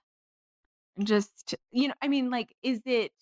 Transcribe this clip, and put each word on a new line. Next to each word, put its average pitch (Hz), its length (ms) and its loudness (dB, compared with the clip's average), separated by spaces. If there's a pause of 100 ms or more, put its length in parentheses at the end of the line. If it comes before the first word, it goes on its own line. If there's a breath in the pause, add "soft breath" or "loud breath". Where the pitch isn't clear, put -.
(1040)
Just, 208 520 -2 (160)
you 262 180 2
know, 277 140 -4
I 285 60 0
mean, 269 220 2
like, 240 320 -4
is 247 220 -2
it, 240 380 0